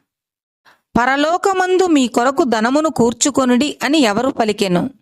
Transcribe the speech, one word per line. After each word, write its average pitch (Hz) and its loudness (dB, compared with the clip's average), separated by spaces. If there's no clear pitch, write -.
"పరలోకమందు 359 0
మీ 277 2
కొరకు 247 0
ధనమును 247 0
కూర్చుకొనుడి" 247 0
అని 277 0
ఎవరు 240 0
పలికెను? 208 -2